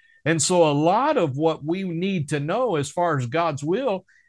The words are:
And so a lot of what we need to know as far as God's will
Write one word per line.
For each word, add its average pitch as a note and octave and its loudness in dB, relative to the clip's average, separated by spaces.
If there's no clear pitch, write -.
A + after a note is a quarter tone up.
And D#3+ 2
so E3+ 4
a - 2
lot G#3 2
of D#3 0
what D#3 0
we F3+ -4
need F3 -4
to D3+ -2
know F#3+ -2
as C#3 -2
far E3+ 0
as B2 -2
God's D3 -2
will G3 -2